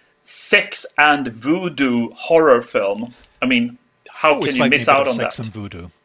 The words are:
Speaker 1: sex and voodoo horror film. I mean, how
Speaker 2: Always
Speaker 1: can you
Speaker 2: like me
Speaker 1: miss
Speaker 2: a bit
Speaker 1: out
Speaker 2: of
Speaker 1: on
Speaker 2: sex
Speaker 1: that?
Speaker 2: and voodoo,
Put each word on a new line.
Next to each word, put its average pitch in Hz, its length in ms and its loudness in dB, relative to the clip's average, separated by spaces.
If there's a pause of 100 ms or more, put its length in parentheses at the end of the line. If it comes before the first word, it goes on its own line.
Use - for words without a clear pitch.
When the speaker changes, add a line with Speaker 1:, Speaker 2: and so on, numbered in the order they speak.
(220)
Speaker 1:
sex - 640 -2 (100)
and 147 320 2
voodoo 127 800 -2
horror 156 520 4
film. 107 520 -4 (280)
I 127 40 -2
mean, 240 320 0 (300)
how 151 260 0
Speaker 2:
Always 139 180 -2
Speaker 1:
can 131 40 -2
you 135 60 2
Speaker 2:
like 131 80 2
me 147 60 4
Speaker 1:
miss 127 120 0
Speaker 2:
a - 20 4
bit 139 40 6
Speaker 1:
out 139 80 4
Speaker 2:
of 135 60 0
Speaker 1:
on 123 60 2
Speaker 2:
sex - 220 -4
Speaker 1:
that? 113 100 -8
Speaker 2:
and 107 80 -12
voodoo, 98 340 -14 (160)